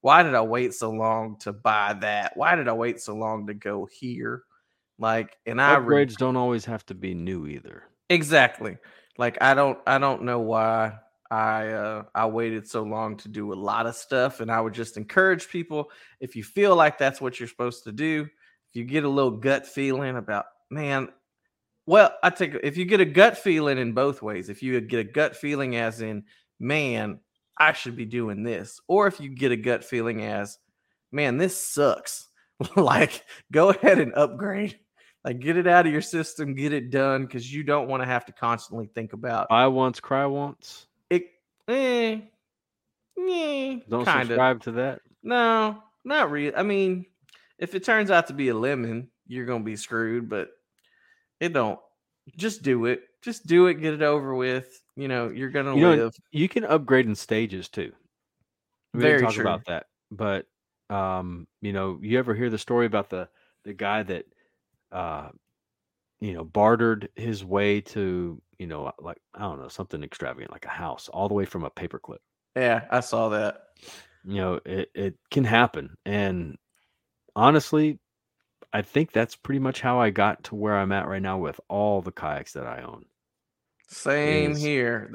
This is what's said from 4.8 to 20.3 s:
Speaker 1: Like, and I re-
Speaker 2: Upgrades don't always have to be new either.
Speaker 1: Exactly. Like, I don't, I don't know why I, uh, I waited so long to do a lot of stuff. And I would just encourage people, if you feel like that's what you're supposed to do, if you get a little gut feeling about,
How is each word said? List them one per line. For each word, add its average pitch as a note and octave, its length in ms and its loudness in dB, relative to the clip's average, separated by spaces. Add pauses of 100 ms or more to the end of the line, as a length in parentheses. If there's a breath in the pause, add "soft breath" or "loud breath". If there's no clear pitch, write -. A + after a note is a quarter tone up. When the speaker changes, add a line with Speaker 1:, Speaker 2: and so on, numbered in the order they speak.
Speaker 1:
Like, A2+ 460 -2
and A#2 160 -4
I C#3+ 160 6
re- C#3+ 300 4
Speaker 2:
Upgrades A2+ 100 -10
don't C3 200 0
always B2 280 0
have A2+ 220 -8
to F#2+ 80 -12
be F#2 200 -8
new F2 320 -6
either. - 380 -14 (240)
Speaker 1:
Exactly. C#3+ 680 4 (400 soft breath)
Like, A#2+ 240 -2
I C3+ 120 8
don't, C#3 320 2
I C3 120 4
don't C3+ 240 0
know A#2+ 180 -2
why A2 580 0 (320)
I, A2 380 -2
uh, G#2+ 360 -6 (100)
I A2 120 0
waited A2 400 -4
so A2+ 160 -6
long A2 360 -6
to - 100 -18
do G#2 240 -8
a - 20 -6
lot G2+ 320 -2
of A#2 80 -6
stuff. C3 460 -2
And A2+ 100 -6
I A2+ 100 0
would A2+ 120 -4
just A2 240 -10
encourage F#3 520 0
people, D#3 420 -8 (300 loud breath)
if C3 140 -14
you A2+ 100 -10
feel G3+ 320 4
like D3+ 200 6
that's C3+ 240 0
what B2+ 180 -6
you're A#2 100 -10
supposed B2 360 -8
to A2+ 80 -12
do, D3+ 340 -2 (440 soft breath)
if - 60 -12
you A#2 80 -6
get C#3+ 200 0
a C#3+ 40 2
little C#3 240 2
gut C3+ 340 0
feeling C3+ 500 -4
about, G#2 300 -4 (240)